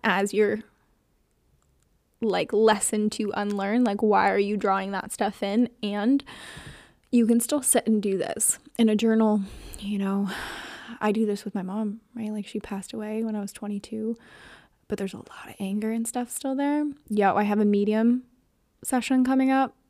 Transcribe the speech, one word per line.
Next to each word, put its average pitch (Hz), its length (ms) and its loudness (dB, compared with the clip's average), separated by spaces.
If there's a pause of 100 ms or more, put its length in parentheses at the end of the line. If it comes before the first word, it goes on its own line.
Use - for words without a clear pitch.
as 202 300 2
your, 214 260 2 (1600)
like, 185 300 0
lesson 214 600 2
to 208 240 -4
unlearn. 208 480 0
Like, 208 200 0
why 202 260 6
are 196 100 2
you 208 180 0
drawing 196 340 0
that 196 200 -6
stuff 208 300 -4
in? 214 280 2 (120)
And 208 420 0 (880)
you 240 140 6
can 233 140 4
still 285 220 0
sit - 260 2
and 214 140 2
do 196 160 0
this - 420 -2 (180)
in 226 120 6
a 214 60 4
journal. 220 460 4 (380)
You 202 180 -6
know, 196 320 -2 (680)
I 214 120 0
do 220 140 2
this 202 200 -4
with 202 100 -8
my 196 60 -2
mom, 208 400 -6 (140)
right? 214 160 -6
Like, 208 160 -8
she 220 120 -8
passed - 340 -10
away 220 300 -6
when 220 120 -4
I 208 40 -4
was 202 120 -8
twenty-two, 220 680 -6 (680)
but 208 100 -4
there's 196 160 -6
a - 40 -14
lot - 300 -18
of - 120 -18
anger 208 320 -2
and 226 160 -4
stuff 247 220 -6
still 269 260 -4
there. 294 300 0 (240)
Yo, 202 260 4
I 208 80 2
have 208 160 2
a 208 60 4
medium 214 580 2 (600)
session 254 400 2
coming 262 280 4
up 269 240 2 (140)